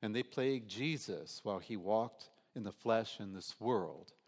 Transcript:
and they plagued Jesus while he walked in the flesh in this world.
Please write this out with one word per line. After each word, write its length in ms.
and 160
they 60
plagued 480
Jesus 720
while 160
he 180
walked 540
in 60
the 100
flesh 480
in 120
this 280
world. 520